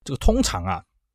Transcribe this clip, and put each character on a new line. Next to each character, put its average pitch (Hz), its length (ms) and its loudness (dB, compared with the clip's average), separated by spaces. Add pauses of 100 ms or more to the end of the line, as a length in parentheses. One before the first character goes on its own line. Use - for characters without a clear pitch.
这 - 80 -10
个 131 60 -6
通 233 240 4
常 92 220 -2
啊， 87 180 -4 (340)